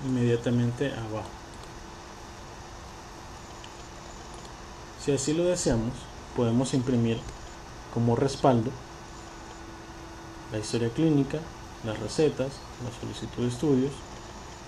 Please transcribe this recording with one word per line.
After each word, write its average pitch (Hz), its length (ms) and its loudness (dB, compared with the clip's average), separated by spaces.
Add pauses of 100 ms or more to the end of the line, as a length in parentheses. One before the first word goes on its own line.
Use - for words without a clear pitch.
inmediatamente 120 880 4
abajo. 107 360 -4 (3750)
Si 147 80 4
así 139 220 4
lo 170 120 4
deseamos, 127 480 4 (420)
podemos 120 380 4
imprimir 120 460 4 (760)
como 117 220 6
respaldo 131 540 6 (1800)
la 110 80 -2
historia 117 300 2
clínica, 151 500 4 (440)
las 110 160 -2
recetas, 135 520 2 (320)
la 117 160 -6
solicitud 113 440 -4
de 123 40 4
estudios 131 440 4 (760)